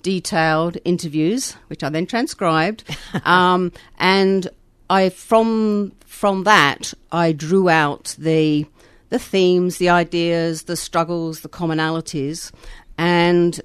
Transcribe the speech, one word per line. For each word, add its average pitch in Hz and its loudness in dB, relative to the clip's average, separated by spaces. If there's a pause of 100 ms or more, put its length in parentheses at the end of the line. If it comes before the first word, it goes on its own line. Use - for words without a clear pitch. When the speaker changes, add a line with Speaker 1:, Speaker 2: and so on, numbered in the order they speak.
Speaker 1:
detailed 165 0
interviews, 170 -2 (140)
which - -12
I 143 -4
then 165 -2
transcribed. 202 -2
Speaker 2:
<laughs> - -8
Speaker 1:
Um, 180 2 (260)
and 190 2 (400)
I, 190 2
from, 220 0 (140)
from 190 -2
that, 175 2 (180)
I 165 2
drew 170 0
out 156 0
the, 156 0 (440)
the 247 -2
themes, 180 0
the 180 0
ideas, 170 0
the 175 -8
struggles, 165 -6
the 147 -18
commonalities, 160 -6 (460)
and 175 2